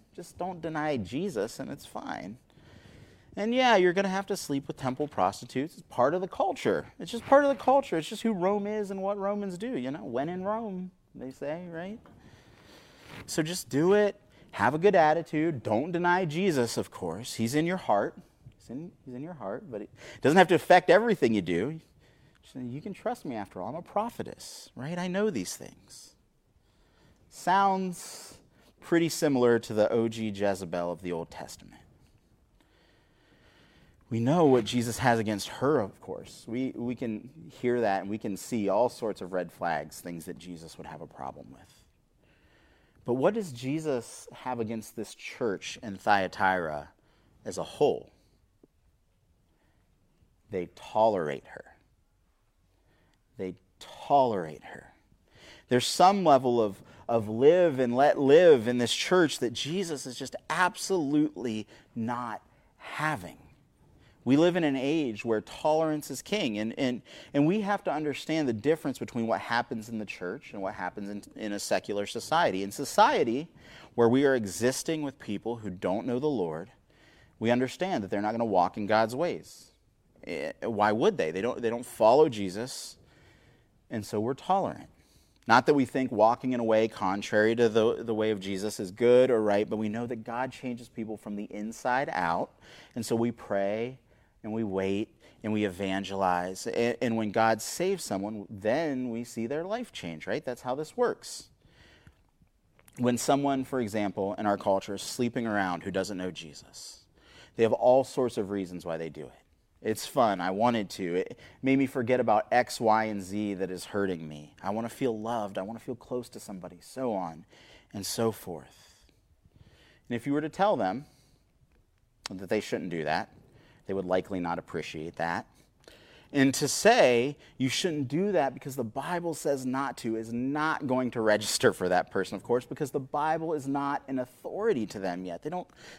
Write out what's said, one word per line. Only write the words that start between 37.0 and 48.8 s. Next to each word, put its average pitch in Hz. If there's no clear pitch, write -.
hear 120
that 98
and 98
we 107
can 98
see 104
all 110
sorts 107
of 92
red 90
flags, 80
things 87
that 90
Jesus 82
would 80
have 78
a 78
problem 67
with. -
But 123
what 165
does 202
Jesus 131
have 123
against 110
this 110
church -
in 98
Thyatira 92
as 95
a 85
whole? -